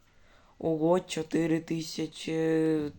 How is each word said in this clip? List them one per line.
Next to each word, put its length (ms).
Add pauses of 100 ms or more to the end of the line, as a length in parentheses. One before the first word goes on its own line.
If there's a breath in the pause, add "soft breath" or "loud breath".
(600 soft breath)
Ого, 400
чотири 600
тисячі 1400